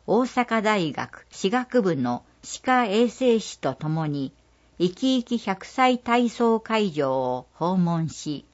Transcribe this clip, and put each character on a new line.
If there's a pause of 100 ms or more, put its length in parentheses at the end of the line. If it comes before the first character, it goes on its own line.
大
阪
大
学
歯
学
部
の (180)
歯
科
衛
生
士
と
と
も
に、 (440)
生
き
生
き
百
歳
体
操
会
場
を
訪
問
し、